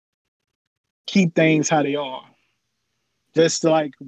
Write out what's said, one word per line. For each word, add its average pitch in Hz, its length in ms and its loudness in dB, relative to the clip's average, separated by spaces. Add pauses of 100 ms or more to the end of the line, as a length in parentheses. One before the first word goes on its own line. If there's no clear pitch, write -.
(1080)
keep 185 280 0
things 156 340 2
how 156 140 0
they 143 140 -4
are. 131 280 -10 (1120)
Just 160 260 2
to, 165 80 2
like, 151 220 0 (160)